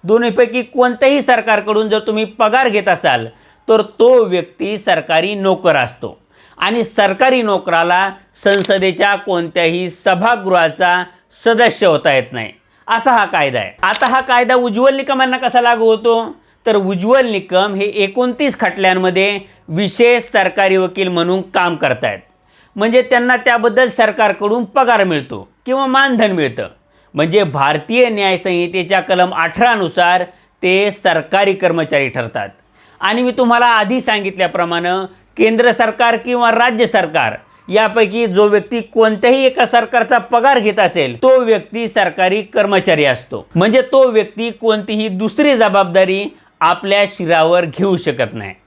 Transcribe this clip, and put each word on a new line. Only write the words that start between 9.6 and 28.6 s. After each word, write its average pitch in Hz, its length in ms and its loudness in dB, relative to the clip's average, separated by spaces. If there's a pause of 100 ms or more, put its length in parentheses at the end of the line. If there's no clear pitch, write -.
सभागृहाचा 180 1120 0 (400)
सदस्य 226 440 2
होता 151 260 2
येत 123 180 0
नाही, 113 200 -10 (360)
असा 226 240 0
हा 226 140 4
कायदा 147 340 -2
आहे. 98 120 -8 (100)
आता 220 260 0
हा 254 120 2
कायदा 254 360 0
उज्ज्वल 247 400 2
निकम 269 260 -4
यांना 254 160 0
कसा 247 240 0
लागू 240 240 2
होतो, 226 500 0 (300)
तर 220 100 2
उज्ज्वल 208 560 0
निकम 190 420 -2
हे 196 120 -2 (100)
एकोणतीस 247 640 -2
खटल्यांमध्ये 185 800 0 (300)
विशेष 226 540 0
सरकारी 190 540 0
वकील 185 300 -2
म्हणून 180 340 -2 (120)
काम 175 220 0
करतायत, 117 440 -4 (560)
म्हणजे 226 260 2
त्यांना 247 360 0
त्याबद्दल 240 520 0
सरकारकडून 214 760 0
पगार 233 380 0
मिळतो 135 440 -6 (180)
किंवा 269 200 -2
मानधन 262 460 0
मिळतं. 123 360 -4 (460)
म्हणजे 160 300 0
भारतीय 156 680 0
न्याय 202 280 -2
संहितेच्या 180 600 -2